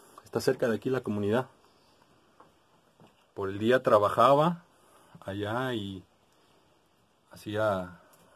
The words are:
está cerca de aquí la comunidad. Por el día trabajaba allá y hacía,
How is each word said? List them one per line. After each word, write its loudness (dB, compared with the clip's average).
está -6
cerca -2
de 0
aquí -6
la -2
comunidad. -2
Por -8
el -8
día 2
trabajaba 4
allá -6
y -8
hacía, -4